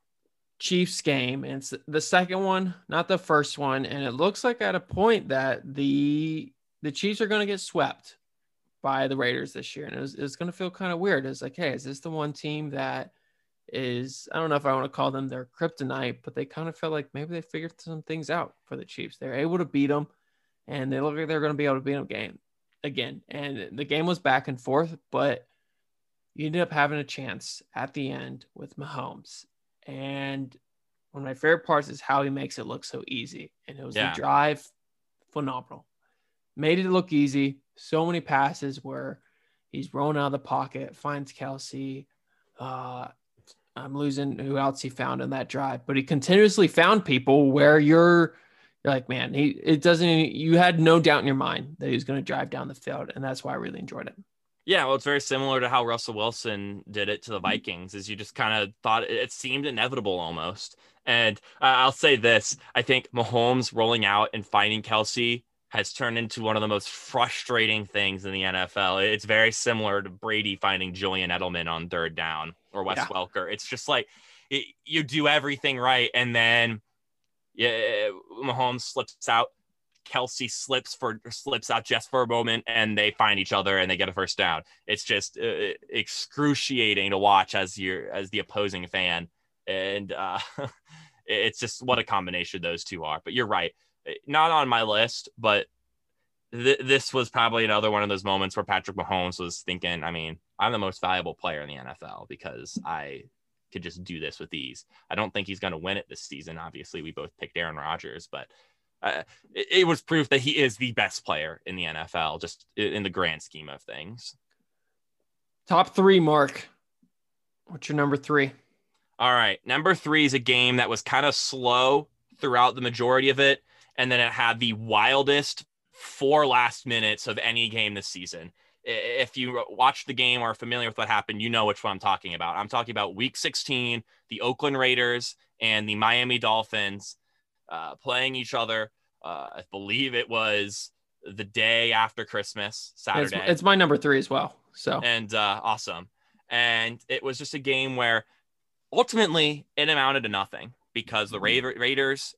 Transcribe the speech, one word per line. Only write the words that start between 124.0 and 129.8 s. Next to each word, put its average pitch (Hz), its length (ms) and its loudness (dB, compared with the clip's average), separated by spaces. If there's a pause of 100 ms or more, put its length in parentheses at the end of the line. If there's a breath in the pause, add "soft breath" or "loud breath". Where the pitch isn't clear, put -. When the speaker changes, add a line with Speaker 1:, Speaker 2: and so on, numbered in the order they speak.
Speaker 2:
then 123 100 4
it 117 120 2
had 117 260 2
the 117 140 0
wildest 127 920 2 (260)
four 147 540 2
last 123 400 2
minutes 110 400 0
of 110 100 -4
any 117 320 0
game 107 240 -2
this 98 140 -8
season. 90 440 -12 (360)
I-, 113 40 -4
if 120 460 -2
you 123 320 -4
watched 127 380 2